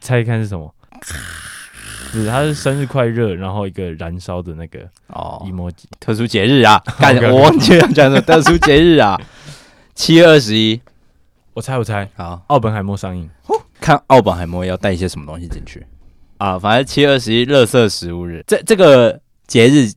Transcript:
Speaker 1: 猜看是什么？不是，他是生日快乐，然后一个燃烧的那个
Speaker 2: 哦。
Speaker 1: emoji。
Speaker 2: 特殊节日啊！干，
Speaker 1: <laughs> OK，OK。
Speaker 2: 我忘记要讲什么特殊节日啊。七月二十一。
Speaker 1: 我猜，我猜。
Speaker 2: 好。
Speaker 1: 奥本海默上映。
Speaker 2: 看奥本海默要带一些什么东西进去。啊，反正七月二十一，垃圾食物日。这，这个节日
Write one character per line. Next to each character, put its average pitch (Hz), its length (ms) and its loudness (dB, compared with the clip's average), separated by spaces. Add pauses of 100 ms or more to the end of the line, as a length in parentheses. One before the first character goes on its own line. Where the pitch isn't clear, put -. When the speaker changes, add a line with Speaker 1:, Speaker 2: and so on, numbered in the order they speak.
Speaker 1:
猜 120 240 -2
看 113 160 -4
是 107 80 -6
什 98 100 -10
么？ 78 160 -18 (1400)
不 113 60 -6
是， 107 80 -4
他 123 160 -2
是 151 120 -2
生 143 260 -4
日 139 60 -6
快 127 180 -4
乐， 117 300 -4
然 95 180 -10
后 101 140 -8
一 95 40 -10
个 90 220 -10
燃 85 260 -12
烧 90 220 -10
的 85 140 -12
那 82 120 -16
个 - 220 -20 (200)
Speaker 2:
哦。 - 360 -14
Speaker 1:
emoji。 90 400 -12 (160)
Speaker 2:
特 117 140 -4
殊 113 120 -4
节 104 200 -2
日 131 160 4
啊！ 107 200 6 (160)
干， 139 160 4
Speaker 1:
<laughs> - 20 4
OK，OK。 120 160 2
Speaker 2:
我 131 100 4
忘 208 160 6
记 - 200 4
要 - 100 4
讲 139 200 4
什 135 80 2
么 131 60 2
特 160 200 2
殊 175 160 2
节 156 240 4
日 170 140 4
啊。 104 240 2 (760)
七 - 200 0
月 170 120 8
二 156 140 6
十 107 160 -4
一。 110 240 -2 (720)
Speaker 1:
我 117 80 -12
猜， 131 160 -8
我 120 60 -4
猜。 101 320 -6
Speaker 2:
好。 87 320 -14
Speaker 1:
奥 143 140 0
本 110 120 -4
海 107 80 -6
默 98 160 -8
上 92 200 -12
映。 82 120 -12 (520)
Speaker 2:
看 143 260 0
奥 131 160 6
本 95 120 0
海 85 120 -10
默 90 180 -8
要 92 120 -6
带 98 160 -4
一 90 40 -6
些 87 120 -4
什 85 100 -16
么 73 80 -16
东 78 140 -16
西 87 80 -14
进 76 180 -14
去。 - 180 -20 (520)
啊， 98 220 -4
反 104 180 0
正 135 100 -2
七 - 140 -4
月 143 80 2
二 135 100 2
十 117 140 -8
一， 120 140 0
垃 135 180 2
圾 113 240 2
食 87 240 -10
物 87 120 -10
日。 85 220 -14
这， - 160 -2
这 214 140 0
个 139 440 4 (260)
节 117 200 2
日 131 300 2